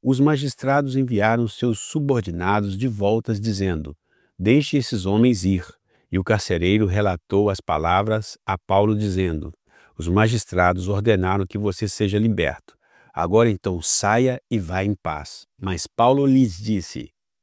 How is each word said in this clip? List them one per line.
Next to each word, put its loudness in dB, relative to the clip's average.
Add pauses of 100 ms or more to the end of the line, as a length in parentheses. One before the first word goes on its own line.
os 0
magistrados 0
enviaram 0
seus -2
subordinados -2
de -2
voltas, -2
dizendo: -2 (420)
"Deixe 2
esses -2
homens 2
ir." 2 (460)
E 0
o -2
carcereiro 2
relatou 0
as -4
palavras -2
a -2
Paulo, 2
dizendo: -4 (440)
"Os -6
magistrados 2
ordenaram 0
que -10
você -4
seja -2
liberto. -2 (360)
Agora 2
então -4
saia 0 (100)
e 0
vá -4
em 0
paz." -10 (100)
Mas -6
Paulo 2
lhes 4
disse: -6 (320)